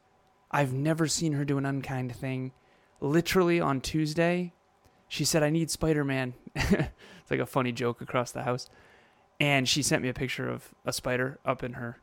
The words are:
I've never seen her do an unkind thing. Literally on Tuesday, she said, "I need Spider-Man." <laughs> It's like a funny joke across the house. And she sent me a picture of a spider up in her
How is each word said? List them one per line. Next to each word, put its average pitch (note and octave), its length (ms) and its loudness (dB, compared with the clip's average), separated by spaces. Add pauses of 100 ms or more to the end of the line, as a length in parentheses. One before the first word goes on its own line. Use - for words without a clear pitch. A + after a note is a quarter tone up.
(500)
I've C#3+ 220 2
never D#3 360 2
seen D#3+ 240 0
her C#3+ 120 0
do C#3 140 0
an C#3 80 -2
unkind C3 480 -4
thing. C3 380 -6 (480)
Literally E3+ 600 4
on C#3 200 2
Tuesday, E3+ 760 0 (540)
she - 160 -4
said, D#3 180 4
"I D3+ 80 4
need D#3+ 200 2
Spider-Man." C#3 640 0 (200)
<laughs> - 0 -
It's - 760 -2
like C3+ 100 0
a B2 60 -2
funny B2 260 0
joke A#2+ 300 -2
across B2 300 -2
the B2+ 100 -8
house. B2 260 -2 (720)
And C#3 260 2
she C#3 160 2
sent D#3 200 2
me B2+ 80 -2
a A#2+ 40 -8
picture B2+ 320 -6
of B2 280 -8 (100)
a C3 80 -2
spider B2+ 500 -2
up C3 220 -4
in B2 80 -8
her A#2+ 300 -10